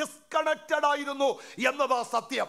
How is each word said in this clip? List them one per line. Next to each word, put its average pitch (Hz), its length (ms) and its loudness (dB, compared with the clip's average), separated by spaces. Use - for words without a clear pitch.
disconnected 311 840 0
ആയിരുന്നു 277 540 0
എന്നതാ 262 340 2
സത്യം. 226 460 -2